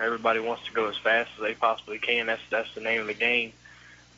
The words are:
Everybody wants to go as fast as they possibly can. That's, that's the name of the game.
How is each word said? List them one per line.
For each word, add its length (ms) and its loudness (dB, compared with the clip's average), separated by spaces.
Everybody 380 2
wants 280 -4
to 60 -12
go 160 2
as 100 -6
fast 380 2
as 60 -8
they 120 -2
possibly 440 0
can. 280 2
That's, 220 0
that's 260 -2
the 60 -10
name 200 0
of 80 -4
the 60 -4
game. 380 0